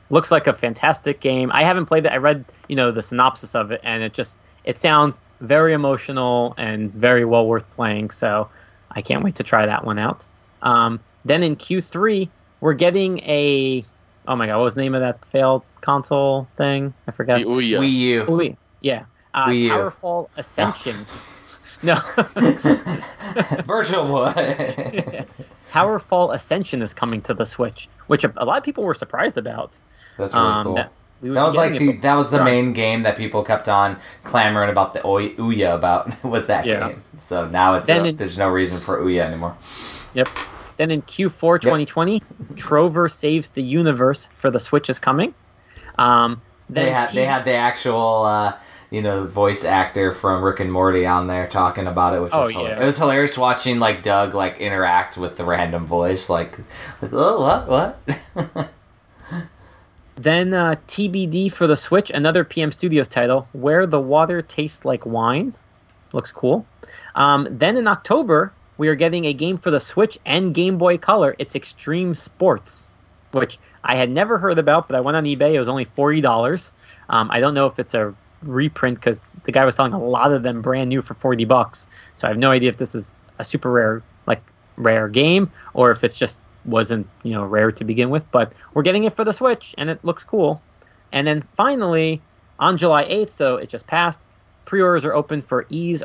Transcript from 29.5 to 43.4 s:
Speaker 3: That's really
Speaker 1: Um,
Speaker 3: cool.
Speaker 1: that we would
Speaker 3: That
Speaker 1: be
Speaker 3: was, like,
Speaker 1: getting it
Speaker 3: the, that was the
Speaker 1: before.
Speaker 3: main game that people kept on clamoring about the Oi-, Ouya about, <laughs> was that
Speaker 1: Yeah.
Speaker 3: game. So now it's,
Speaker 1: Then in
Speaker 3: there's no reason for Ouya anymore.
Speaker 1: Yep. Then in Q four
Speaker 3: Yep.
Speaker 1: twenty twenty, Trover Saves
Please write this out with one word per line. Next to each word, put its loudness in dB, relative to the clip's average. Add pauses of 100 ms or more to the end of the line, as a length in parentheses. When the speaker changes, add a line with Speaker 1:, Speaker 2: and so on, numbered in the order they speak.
Speaker 3:
That's -6
really 4
Speaker 1:
Um, 0
Speaker 3:
cool. -4
Speaker 1:
that -4 (300)
we -8
would -4
Speaker 3:
That 4
Speaker 1:
be 4
Speaker 3:
was, 2
like, 2
Speaker 1:
getting 2
it 4
Speaker 3:
the, -12
that 2
was 0
the 2
Speaker 1:
before. 4
Speaker 3:
main 2
game 0
that 0
people -4
kept -2
on 2 (260)
clamoring 2
about 0
the -6
Oi-, 0
Ouya 0
about, -2
<laughs> -
was -4
that 0
Speaker 1:
Yeah. -2
Speaker 3:
game. -14 (160)
So -6
now 4
it's, -2
Speaker 1:
Then 4
in -2
Speaker 3:
there's -8
no 0
reason 0
for -4
Ouya 0
anymore. -6 (560)
Speaker 1:
Yep. 0 (480)
Then 0
in -2
Q -4
four 2
Speaker 3:
Yep. 0
Speaker 1:
twenty 2
twenty, -2 (320)
Trover 2
Saves -2